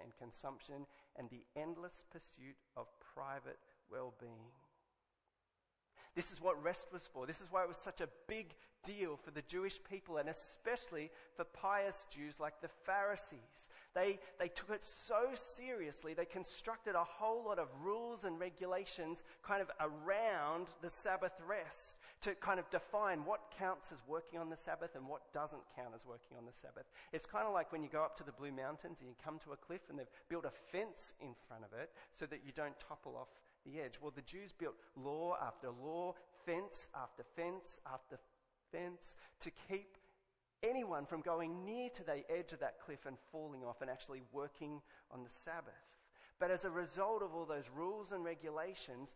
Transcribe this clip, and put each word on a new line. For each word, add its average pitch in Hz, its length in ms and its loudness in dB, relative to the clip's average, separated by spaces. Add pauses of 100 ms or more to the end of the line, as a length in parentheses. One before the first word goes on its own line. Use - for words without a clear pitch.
and 117 160 -12
consumption 139 680 -8 (320)
and 120 120 -6
the 123 140 -10 (120)
endless 170 460 -4 (100)
pursuit 135 440 -14 (220)
of 123 100 -6 (260)
private 135 460 -6 (320)
well-being. 120 600 -6 (1600)
This - 160 -2
is 180 100 -10
what 180 200 6
rest 175 300 4
was 180 220 -8
for. 127 120 -2
This 160 160 -4
is 175 100 -10
why 185 120 8
it 170 40 6
was 175 100 -4
such - 240 -6
a 156 80 2 (180)
big 214 280 -4 (280)
deal 190 340 0
for 151 140 -12
the 147 120 -4
Jewish 185 400 0
people 185 340 -2
and 147 120 4
especially 160 840 -2 (240)
for 175 80 0
pious 196 680 2
Jews 147 300 -8
like 151 220 -2
the 165 80 -6 (160)
Pharisees. 190 840 0 (240)
They, 196 260 6 (200)
they 180 80 4
took 180 220 -4
it 208 140 0
so 233 500 6
seriously, 208 800 -4
they 170 120 2
constructed 202 720 -2
a 170 80 10
whole 220 420 2
lot 202 140 6
of 151 80 4 (160)
rules 220 400 0
and 170 160 2
regulations 180 840 0 (200)
kind 196 180 4
of 185 180 0
around 165 880 4 (140)
the 170 80 -4
Sabbath 185 440 2 (140)
rest 180 500 -2 (240)
to 196 140 2
kind 185 240 6
of 175 100 -2
define 185 560 4
what 202 320 0
counts 185 340 2
as 147 160 -10
working 165 320 0
on 165 100 0
the 160 60 -2
Sabbath 160 400 -2
and 131 120 -6
what 143 260 -6
doesn't 151 280 0 (140)
count 123 180 -6
as 113 120 -12
working 123 320 -10
on 120 80 -10
the 120 80 -12
Sabbath. 131 320 -12 (280)
It's 160 120 -2
kind 214 220 4
of 202 60 4
like 170 180 6
when 160 120 0
you 143 60 -2
go 156 140 6
up - 140 2
to 160 60 -8
the 147 80 -6
Blue 139 200 -6
Mountains 151 480 -2
and 127 100 -12
you 120 140 -12
come 156 220 -4
to 151 60 -10
a 139 60 -6
cliff - 320 -6
and 143 80 -6
they've 131 100 -6 (200)
built 165 180 0
a 131 60 0 (200)
fence 196 500 -2
in 127 140 -8 (120)
front 113 160 -8
of 104 160 -8
it 160 120 -6 (220)
so 160 120 -4
that 147 200 -6
you 139 100 -8
don't 147 240 0
topple 139 360 -8
off 123 140 -6 (360)
the 147 160 -6
edge. 131 200 -4
Well, 147 140 -6
the 139 60 -6
Jews 185 360 -8
built 160 180 -2 (200)
law 151 460 2
after 123 280 -2
law, 160 440 -2 (320)
fence 180 500 0
after 127 280 -6 (120)
fence 175 440 -2 (120)
after 131 260 -8 (540)
fence 175 440 -4 (260)
to 165 100 -4 (160)
keep 196 300 -2 (640)
anyone 220 440 4
from 160 160 0
going 170 440 2
near 240 240 0
to 208 140 -8
the 143 260 2
edge 170 240 2
of - 60 -10
that 127 200 0
cliff - 260 -8
and 135 120 -4 (140)
falling 147 320 -6
off 120 180 -4
and 131 80 0
actually 131 320 -6 (100)
working 143 500 -4 (300)
on 127 120 -8
the 120 60 -10
Sabbath. 165 440 -6 (640)
But 185 120 8
as 180 120 8
a 190 60 2
result 185 520 4
of 180 140 2
all 165 100 2
those 143 300 0
rules 190 380 0
and 180 100 2
regulations, 156 920 -2